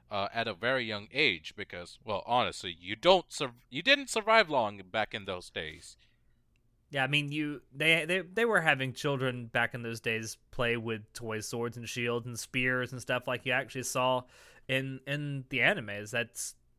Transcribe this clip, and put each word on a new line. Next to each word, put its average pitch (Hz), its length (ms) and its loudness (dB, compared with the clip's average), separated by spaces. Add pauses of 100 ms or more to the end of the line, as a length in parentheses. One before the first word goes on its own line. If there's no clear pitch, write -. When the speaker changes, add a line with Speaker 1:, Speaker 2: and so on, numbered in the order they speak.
(100)
Speaker 1:
uh, 101 240 0
at 117 140 -2
a 104 60 -4
very 123 300 0
young 104 280 -6
age 117 420 0
because, 90 500 -10
well, 104 220 -2
honestly, 101 540 0
you 92 160 -8
don't 175 360 6
sur-, 131 200 -4 (180)
you 143 120 -6
didn't 277 280 4
survive 220 400 6
long 104 300 2 (100)
back 110 240 0
in 104 120 -6
those 90 240 -6
days. 78 460 -8 (920)
Speaker 2:
Yeah, 139 140 0
I - 20 2
mean, 147 260 0
you, 147 300 -4 (120)
they, 156 300 4
they, 180 160 0
they 185 240 -2
were 214 160 4
having 135 320 2
children 127 540 -2
back 117 260 0
in 120 80 -8
those 117 180 -6
days 113 380 -4 (140)
play 120 260 0
with 113 380 -6
toy 110 260 -6
swords 120 380 -6
and 113 100 -10
shields 120 380 -2
and 120 120 -8
spears 127 540 0
and 127 80 -8
stuff 123 260 -2
like 127 200 -2
you 127 60 0
actually 127 320 -2
saw 127 400 2 (440)
in, 131 380 -2
in 143 420 -4
the 131 120 -2
animes. 107 500 0
That's, - 440 -4 (240)